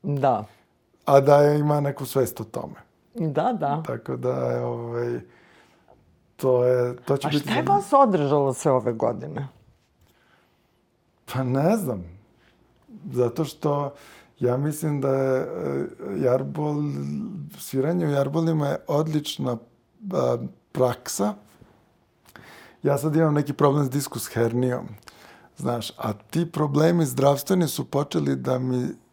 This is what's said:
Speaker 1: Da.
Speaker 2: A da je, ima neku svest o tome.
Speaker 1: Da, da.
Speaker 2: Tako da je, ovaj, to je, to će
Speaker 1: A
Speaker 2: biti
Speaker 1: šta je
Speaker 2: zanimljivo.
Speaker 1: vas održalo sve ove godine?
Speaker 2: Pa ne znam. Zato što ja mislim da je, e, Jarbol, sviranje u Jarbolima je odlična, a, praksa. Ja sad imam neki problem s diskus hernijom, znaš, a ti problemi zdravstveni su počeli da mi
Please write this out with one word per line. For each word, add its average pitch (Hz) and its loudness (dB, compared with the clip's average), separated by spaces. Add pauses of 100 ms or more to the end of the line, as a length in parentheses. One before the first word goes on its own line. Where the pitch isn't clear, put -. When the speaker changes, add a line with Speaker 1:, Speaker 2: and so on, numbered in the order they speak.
Speaker 1:
Da. 135 0 (600)
Speaker 2:
A 139 8
da 143 8
je, 147 6
ima 147 2
neku 143 -4
svest 123 -2
o 110 -6
tome. - -10 (400)
Speaker 1:
Da, 160 0
da. 151 -2
Speaker 2:
Tako 123 -8
da 123 -2
je, 123 -2
ovaj, 120 -6 (1160)
to 127 2
je, 123 2
to - -2
će 143 -6
Speaker 1:
A 147 -2
Speaker 2:
biti 147 2
Speaker 1:
šta - -8
je 214 2
Speaker 2:
zanimljivo. 311 2
Speaker 1:
vas 392 0
održalo 147 4
sve 139 0
ove 120 2
godine? 117 -4 (1800)
Speaker 2:
Pa 131 -4
ne 139 2
znam. 123 -4 (1080)
Zato 123 0
što 143 -4 (460)
ja 123 0
mislim 147 -2
da 135 0
je, 135 0
e, - -4 (680)
Jarbol, 139 0 (840)
sviranje 160 -2
u 147 0
Jarbolima 151 0
je 139 -2 (120)
odlična, 147 -2 (560)
a, 123 2 (360)
praksa. 160 -2 (1500)
Ja 143 0
sad 151 0
imam 160 4
neki 143 0
problem 147 2
s 127 -2
diskus 135 -4
hernijom, 120 0 (720)
znaš, 120 -4
a 110 -6
ti 165 -4
problemi 156 2
zdravstveni 139 2
su 135 -6
počeli 139 -2
da 127 -2
mi 127 -2 (260)